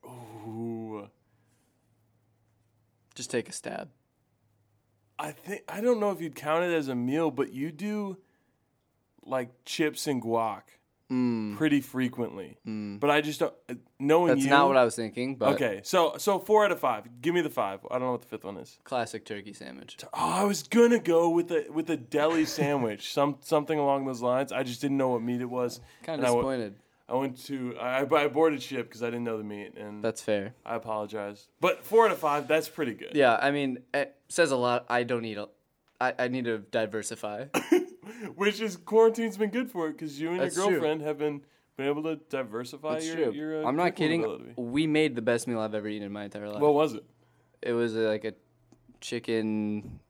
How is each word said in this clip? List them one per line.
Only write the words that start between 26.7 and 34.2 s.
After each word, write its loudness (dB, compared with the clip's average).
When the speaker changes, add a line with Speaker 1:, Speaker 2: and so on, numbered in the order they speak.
Speaker 1:
I -4
went -4
to, -6
I, -2
I 4
boarded 2
ship -6
'cause -10
I -2
didn't -4
know -4
the -6
meat, -10
and -12
Speaker 2:
That's -2
fair. -2
Speaker 1:
I -6
apologize. -6
But 0
four 6
out 4
of -4
five, 0
that's 2
pretty -4
good. -12
Speaker 2:
Yeah, 8
I 2
mean, -2
it -2